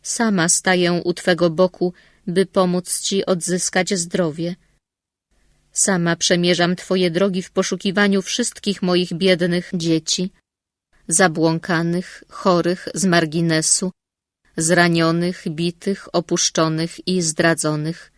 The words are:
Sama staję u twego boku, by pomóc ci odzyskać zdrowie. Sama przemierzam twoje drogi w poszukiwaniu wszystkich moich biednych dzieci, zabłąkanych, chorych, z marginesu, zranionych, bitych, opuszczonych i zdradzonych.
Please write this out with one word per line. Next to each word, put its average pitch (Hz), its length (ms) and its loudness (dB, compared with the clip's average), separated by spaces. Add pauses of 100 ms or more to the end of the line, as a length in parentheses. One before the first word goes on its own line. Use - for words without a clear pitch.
Sama 196 480 0
staję 180 420 2
u 175 220 -2
twego 175 360 0
boku, 180 440 0 (340)
by 185 180 0
pomóc 180 540 0
ci - 260 -2
odzyskać 180 680 -2
zdrowie. 170 600 -4 (1160)
Sama 170 440 0
przemierzam 175 600 2
twoje 180 360 0
drogi 185 300 0
w - 100 -14
poszukiwaniu 196 720 0
wszystkich - 600 -4
moich 180 320 0
biednych 175 600 0
dzieci, 165 580 -2 (760)
zabłąkanych, 170 1200 0
chorych, 175 640 0
z 165 120 -2
marginesu, 165 880 0 (640)
zranionych, 170 920 2
bitych, 170 680 -6
opuszczonych 165 920 -2
i 185 140 0
zdradzonych. 160 960 -2